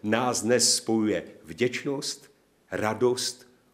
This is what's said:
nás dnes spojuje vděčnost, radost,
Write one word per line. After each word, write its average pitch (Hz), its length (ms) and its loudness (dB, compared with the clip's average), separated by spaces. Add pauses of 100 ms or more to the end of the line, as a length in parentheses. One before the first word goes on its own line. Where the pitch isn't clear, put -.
nás 113 400 0
dnes 117 340 4
spojuje 107 480 0 (200)
vděčnost, 127 880 -4 (400)
radost, 110 760 -2 (280)